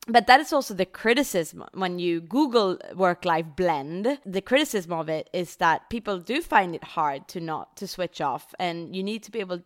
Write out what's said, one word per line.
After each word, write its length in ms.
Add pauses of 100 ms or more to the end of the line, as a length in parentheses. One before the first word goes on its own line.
But 200
that 140
is 120
also 220
the 100
criticism 880
when 260
you 220
Google 580 (160)
work-life 520 (100)
blend. 720
The 160
criticism 500
of 160
it 240
is 240
that 320
people 300
do 240
find 320
it 100
hard 440
to 120
not, 380
to 80
switch 340
off, 380
and 360
you 80
need 220
to 60
be 100
able 260